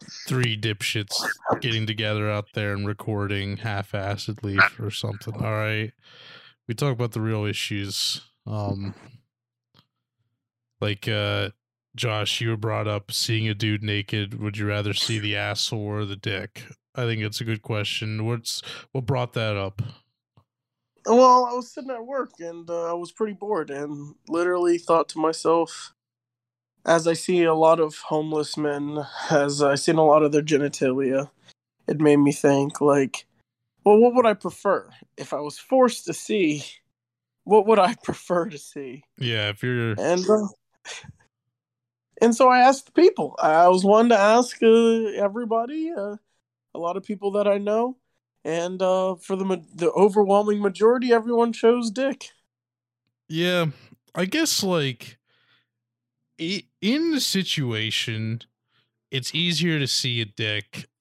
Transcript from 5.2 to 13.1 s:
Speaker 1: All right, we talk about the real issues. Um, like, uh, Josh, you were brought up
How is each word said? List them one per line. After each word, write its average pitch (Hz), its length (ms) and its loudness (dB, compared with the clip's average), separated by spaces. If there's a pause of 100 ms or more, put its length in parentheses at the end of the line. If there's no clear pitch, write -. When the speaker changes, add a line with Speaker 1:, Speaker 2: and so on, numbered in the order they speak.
Speaker 1:
All 110 180 -4
right, 107 400 -4 (760)
we 120 60 -6
talk 143 180 -2
about 117 200 -4
the 113 100 -4
real 110 240 -2
issues. 101 760 -6 (260)
Um, 101 480 -6 (1900)
like, 104 260 -6
uh, 104 420 -2 (460)
Josh, 107 440 -4
you 117 80 -4
were 113 80 -2
brought 107 320 -4
up 104 240 -6